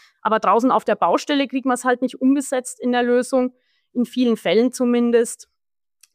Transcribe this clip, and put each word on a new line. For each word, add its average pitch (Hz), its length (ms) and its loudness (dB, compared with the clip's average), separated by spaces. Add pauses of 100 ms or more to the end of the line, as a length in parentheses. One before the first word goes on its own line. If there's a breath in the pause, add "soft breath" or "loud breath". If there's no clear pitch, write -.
(220 soft breath)
aber 220 160 0
draußen 226 320 2
auf - 140 0
der 214 120 0
Baustelle 277 520 0
kriegt 262 180 -6
man 254 80 0
es 240 100 -6
halt 247 180 0
nicht - 180 -4
umgesetzt 262 600 -2
in 247 120 -2
der 247 100 0
Lösung, 254 520 0 (380)
in 240 140 -2
vielen 240 300 0
Fällen 220 360 0
zumindest, 240 760 0 (680)